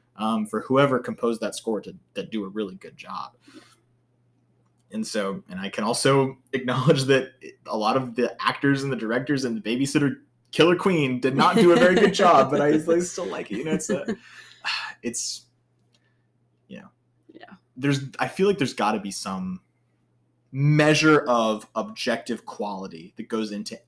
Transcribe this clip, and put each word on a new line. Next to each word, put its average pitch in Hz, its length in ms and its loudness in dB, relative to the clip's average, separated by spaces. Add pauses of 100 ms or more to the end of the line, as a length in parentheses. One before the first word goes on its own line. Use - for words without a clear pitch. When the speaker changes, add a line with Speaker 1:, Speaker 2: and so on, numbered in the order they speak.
(160)
Speaker 1:
Um, 110 300 -2
for 107 160 -6
whoever 131 360 2
composed 117 420 -4
that 104 140 -4
score 107 260 -6
to, 95 140 -14 (200)
to 95 120 -8
do 107 180 -8
a 95 40 -10
really 98 260 -8
good - 240 -20
job. - 360 -14 (200)
Speaker 2:
Yeah. - 60 -20 (1300)
Speaker 1:
And 110 140 -6
so, 98 420 -6
and 92 100 -10
I 98 120 -8
can 110 140 -4
also 135 600 2
<laughs> - 80 -12
acknowledge 127 520 0
that 131 280 2 (340)
a 110 100 -4
lot 110 200 0
of 123 180 -2
the 117 260 -2
actors 135 420 2
and 139 100 -4
the 123 40 -2
directors 127 480 -2
and 113 160 -4
the - 20 -
babysitter 135 540 0 (340)
Killer 175 260 4
Queen 147 420 0
did 131 160 0
not 175 220 2
do 175 160 8
a 165 40 8
very 180 180 6
good 202 180 6
job, 151 380 6
but 143 100 2
I, 147 140 4
I 165 260 2
still 180 240 -6
like - 260 -8
it. 98 60 -6
You 131 80 -6
know, 156 80 -2
it's - 160 -2
a, 196 160 -2 (360)
Speaker 2:
<laughs> - 260 -20
Speaker 1:
<sighs> - 360 -8
it's, - 440 -8 (1200)
you - 100 -18
know, - 100 -20 (440)
Speaker 2:
Yeah. - 220 -20 (200)
Speaker 1:
there's, 135 260 0 (180)
I 127 100 -4
feel 190 200 0
like 196 100 0
there's 131 160 -2
gotta 107 260 0
be 101 100 -8
some 92 500 -8 (920)
measure 151 760 4
of 110 480 0
objective 113 720 -6
quality 95 720 -12
that 110 140 -14
goes 110 200 -4
into 104 380 -10